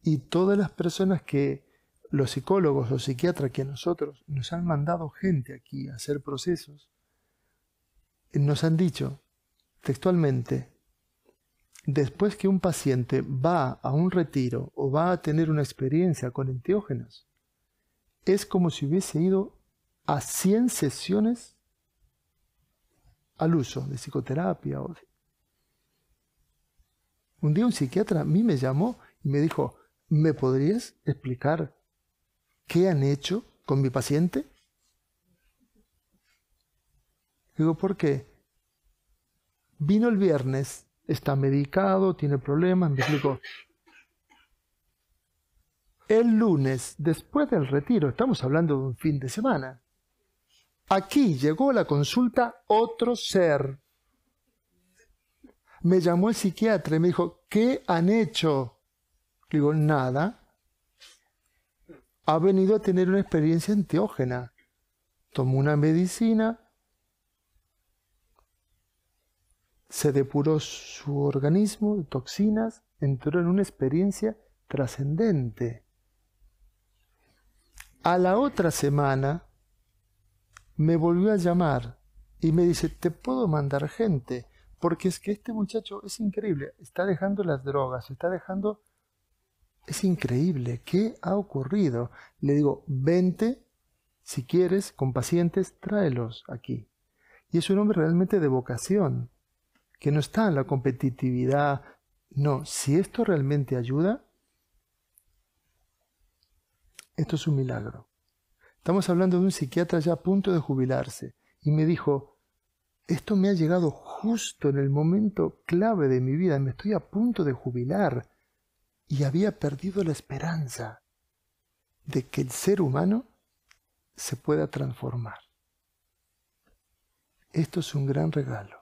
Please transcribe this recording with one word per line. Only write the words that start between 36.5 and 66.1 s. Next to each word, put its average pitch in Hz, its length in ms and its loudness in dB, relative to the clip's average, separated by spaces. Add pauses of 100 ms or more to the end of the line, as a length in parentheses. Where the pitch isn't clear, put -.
Digo, 156 200 2
"¿Por 190 200 -2
qué?". 139 360 -2 (1500)
"Vino 208 300 2
el 226 80 2
viernes, 139 720 0 (220)
está 143 260 -2
medicado, 170 800 2
tiene 139 240 -2
problemas", 170 540 2
me 131 60 -2
explicó. 135 420 0 (2750)
El 226 320 4
lunes, 139 600 2
después 165 520 0
del 160 160 2
retiro, 147 420 2
estamos 220 360 0
hablando 147 340 2
de 135 60 -4
un 131 120 -4
fin 151 220 -2
de 131 100 -6
semana, 139 540 -4 (1080)
aquí 190 480 4
llegó 156 340 2
a - 20 2
la 214 120 2
consulta 233 840 0
otro 233 480 2
ser. 143 640 0 (2000)
Me 180 180 4
llamó 175 280 2
el 226 80 0
psiquiatra 190 580 0
y 160 60 2
me 170 80 4
dijo, 175 400 -2
"¿Qué 233 400 2
han 175 200 2
hecho?". 160 720 0 (720)
Digo, 147 220 4
"Nada. 151 720 0 (1800)
Ha 156 140 2
venido 190 360 4
a 208 60 2
tener 185 280 2
una 190 120 2
experiencia 165 520 0
enteógena. 147 800 -2 (800)
Tomó 131 260 0
una 147 180 2
medicina, 214 840 2 (3250)